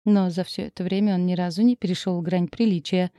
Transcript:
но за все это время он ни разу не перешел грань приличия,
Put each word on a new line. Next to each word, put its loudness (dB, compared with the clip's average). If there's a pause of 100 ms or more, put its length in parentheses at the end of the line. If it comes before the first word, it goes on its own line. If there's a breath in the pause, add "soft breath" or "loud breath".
но 4
за -4
все -8
это -10
время 0
он 0
ни 0
разу -2
не 4
перешел -4
грань 0
приличия, 0